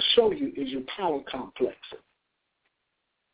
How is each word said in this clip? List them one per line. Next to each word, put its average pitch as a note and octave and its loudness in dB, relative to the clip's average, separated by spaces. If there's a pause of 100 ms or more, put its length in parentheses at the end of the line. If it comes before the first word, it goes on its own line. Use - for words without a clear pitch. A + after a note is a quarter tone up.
(160)
show A3 6
you C#3 -2
is C#3 -4
your C3 -6 (120)
power D#3+ -2
complex. - -4 (1600)